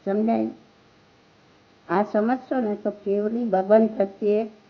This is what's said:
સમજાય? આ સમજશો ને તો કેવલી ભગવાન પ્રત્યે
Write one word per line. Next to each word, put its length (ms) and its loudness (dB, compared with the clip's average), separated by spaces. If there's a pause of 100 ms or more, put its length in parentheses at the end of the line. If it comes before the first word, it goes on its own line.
સમજાય? 500 0 (1400)
આ 160 0
સમજશો 560 -2
ને 160 -2
તો 220 -4
કેવલી 480 -2
ભગવાન 420 4
પ્રત્યે 540 0 (280)